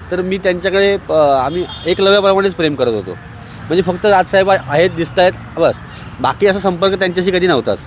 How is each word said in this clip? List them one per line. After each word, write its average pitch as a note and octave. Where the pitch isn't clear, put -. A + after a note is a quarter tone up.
तर F3+
मी F#3
त्यांच्याकडे, F#3+
अ, D#3
आम्ही D3
एकलव्याप्रमाणेच G3
प्रेम D#3
करत B2+
होतो. F#2+
म्हणजे E3+
फक्त F3+
राजसाहेब F#3+
आहेत, E3+
दिसतायत, F3
बस. D#3
बाकी -
असा G3
संपर्क F#3+
त्यांच्याशी F#3
कधी F3+
नव्हताच. A#2